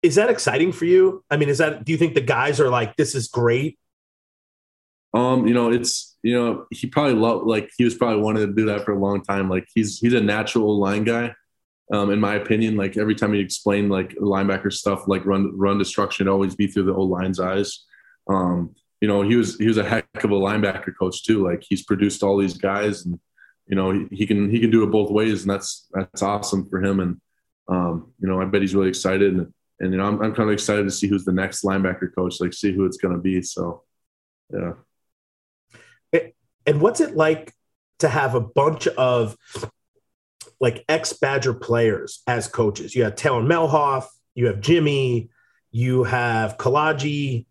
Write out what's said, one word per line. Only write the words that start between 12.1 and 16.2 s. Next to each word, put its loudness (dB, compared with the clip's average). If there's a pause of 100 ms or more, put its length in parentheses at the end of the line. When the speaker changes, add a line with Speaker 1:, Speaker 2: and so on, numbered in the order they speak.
Speaker 2:
in 2
my 0
opinion, 0
like, -2
every 0
time 0
he 2
explained, 0
like, -2
linebacker 0
stuff, -2
like, 0
run, 0
run 2
destruction, -2